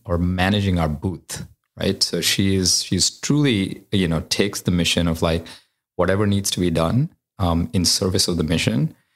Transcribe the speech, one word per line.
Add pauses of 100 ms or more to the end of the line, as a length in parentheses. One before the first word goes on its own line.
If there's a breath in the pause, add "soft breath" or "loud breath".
or
managing
our
booth, (300)
right?
So
she
is,
she's
truly,
you
know,
takes
the
mission
of,
like, (500 loud breath)
whatever
needs
to
be
done, (280)
um,
in
service
of
the
mission. (220 soft breath)